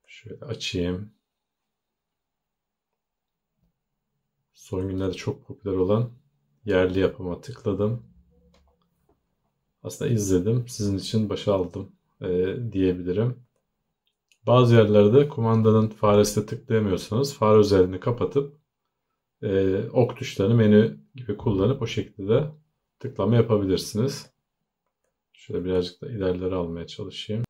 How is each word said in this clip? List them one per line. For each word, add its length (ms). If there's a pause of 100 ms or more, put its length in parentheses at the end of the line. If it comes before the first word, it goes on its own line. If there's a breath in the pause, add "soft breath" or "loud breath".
Şöyle 380
açayım. 680 (3500)
Son 340
günlerde 260
çok 320
popüler 280
olan 360 (540)
yerli 360
yapıma 400
tıkladım. 640 (1800)
Aslında 280
izledim, 580
sizin 300
için 300
başa 260
aldım, 380 (280)
e, 360 (160)
diyebilirim. 720 (1000)
Bazı 280
yerlerde 540
kumandanın 600
faresine 580
tıklayamıyorsanız 880
fare 240
özelliğini 420
kapatıp, 560 (840)
e, 400 (100)
ok 240
tuşlarını 380
menü 460 (140)
gibi 220
kullanıp 460
o 40
şekilde 420
de 220 (480)
tıklama 380
yapabilirsiniz. 920 (1000)
Şöyle 320
birazcık 380
da 80
ilerlere 440
almaya 320
çalışayım. 640